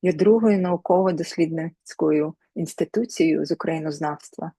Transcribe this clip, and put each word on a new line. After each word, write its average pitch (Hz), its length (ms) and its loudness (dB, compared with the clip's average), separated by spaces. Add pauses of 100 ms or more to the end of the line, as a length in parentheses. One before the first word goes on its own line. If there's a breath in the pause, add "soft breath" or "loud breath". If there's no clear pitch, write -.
є 180 120 2
другою 208 460 4
науково-дослідницькою 165 1700 0 (220)
інституцією 165 880 -2
з 147 60 -4
українознавства 156 1080 -6